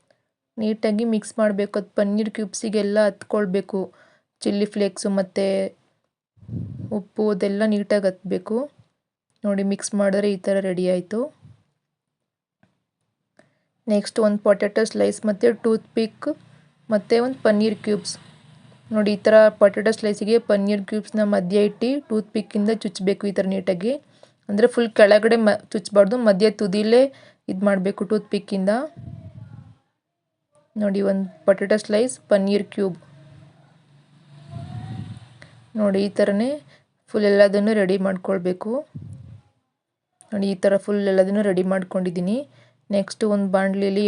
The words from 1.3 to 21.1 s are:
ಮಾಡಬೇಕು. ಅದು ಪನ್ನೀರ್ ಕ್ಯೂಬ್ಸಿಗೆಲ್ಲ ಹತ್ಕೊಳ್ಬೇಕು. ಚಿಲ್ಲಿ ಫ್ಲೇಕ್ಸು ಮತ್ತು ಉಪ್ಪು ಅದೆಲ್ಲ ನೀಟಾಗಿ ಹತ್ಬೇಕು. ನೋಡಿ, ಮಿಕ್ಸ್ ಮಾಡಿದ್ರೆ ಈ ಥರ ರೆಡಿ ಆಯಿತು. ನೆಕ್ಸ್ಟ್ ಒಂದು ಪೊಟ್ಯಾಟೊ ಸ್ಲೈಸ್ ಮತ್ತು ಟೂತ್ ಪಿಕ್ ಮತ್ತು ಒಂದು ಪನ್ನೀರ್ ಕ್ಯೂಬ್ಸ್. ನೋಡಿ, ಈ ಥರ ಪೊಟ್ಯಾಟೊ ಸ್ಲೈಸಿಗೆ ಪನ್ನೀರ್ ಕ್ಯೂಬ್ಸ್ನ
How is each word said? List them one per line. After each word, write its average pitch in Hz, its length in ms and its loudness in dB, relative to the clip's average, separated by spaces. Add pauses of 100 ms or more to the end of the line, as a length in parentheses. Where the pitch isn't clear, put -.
ಮಾಡಬೇಕು. 202 400 0
ಅದು 180 100 -8 (100)
ಪನ್ನೀರ್ 208 360 0
ಕ್ಯೂಬ್ಸಿಗೆಲ್ಲ 208 640 -2 (100)
ಹತ್ಕೊಳ್ಬೇಕು. 196 720 -2 (640)
ಚಿಲ್ಲಿ 208 300 0
ಫ್ಲೇಕ್ಸು 202 340 -2 (120)
ಮತ್ತು 196 260 -2 (1500)
ಉಪ್ಪು 208 260 -6 (120)
ಅದೆಲ್ಲ 202 260 -2 (120)
ನೀಟಾಗಿ 202 360 0
ಹತ್ಬೇಕು. 185 480 -6 (880)
ನೋಡಿ, 196 260 0
ಮಿಕ್ಸ್ - 200 -6 (100)
ಮಾಡಿದ್ರೆ 202 340 2
ಈ - 100 -8
ಥರ 196 100 2 (120)
ರೆಡಿ 180 260 -2
ಆಯಿತು. 185 280 -4 (2750)
ನೆಕ್ಸ್ಟ್ 208 420 0
ಒಂದು 208 180 0
ಪೊಟ್ಯಾಟೊ 208 380 2 (100)
ಸ್ಲೈಸ್ 208 260 0 (100)
ಮತ್ತು 220 340 2
ಟೂತ್ 220 340 0
ಪಿಕ್ 226 320 -4 (580)
ಮತ್ತು 226 380 2
ಒಂದು 262 120 -6 (100)
ಪನ್ನೀರ್ 208 300 2 (100)
ಕ್ಯೂಬ್ಸ್. - 280 -4 (800)
ನೋಡಿ, 214 200 2
ಈ 196 100 -2
ಥರ 220 120 6 (240)
ಪೊಟ್ಯಾಟೊ 208 360 4
ಸ್ಲೈಸಿಗೆ 214 400 0 (140)
ಪನ್ನೀರ್ 202 400 0
ಕ್ಯೂಬ್ಸ್ನ 214 420 -2